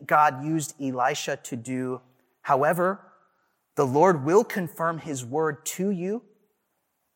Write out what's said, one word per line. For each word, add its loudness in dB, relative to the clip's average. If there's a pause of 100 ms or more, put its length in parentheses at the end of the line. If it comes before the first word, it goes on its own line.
God 2
used -4
Elisha -2
to -10
do. -6 (400)
However, 2 (760)
the 2
Lord 4
will 6
confirm -4
his -8
word -4
to -4
you, -4 (920)